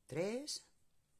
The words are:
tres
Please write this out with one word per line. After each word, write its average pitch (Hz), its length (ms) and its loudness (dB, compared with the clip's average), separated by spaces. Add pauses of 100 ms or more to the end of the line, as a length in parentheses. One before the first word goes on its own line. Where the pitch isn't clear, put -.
tres 214 600 0 (540)